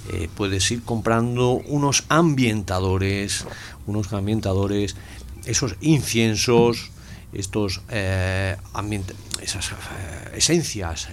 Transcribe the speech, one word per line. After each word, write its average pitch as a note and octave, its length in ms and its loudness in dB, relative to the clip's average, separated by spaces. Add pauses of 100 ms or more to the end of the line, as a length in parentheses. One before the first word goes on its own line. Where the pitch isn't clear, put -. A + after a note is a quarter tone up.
(140)
eh, F2+ 200 -4
puedes G2 360 0
ir A#2+ 140 -2
comprando A#2 680 2
unos C#3+ 580 2
ambientadores, G2+ 1400 2 (420)
unos G#2 280 -2
ambientadores, G2+ 840 0 (480)
esos A2+ 380 -2
inciensos, A#2 1080 4 (420)
estos, G2+ 560 -2
eh, F#2+ 680 0 (160)
ambient-, G2+ 400 -4 (300)
esas, - 280 -6
eh, - 40 -10 (600)
esencias G#2 800 0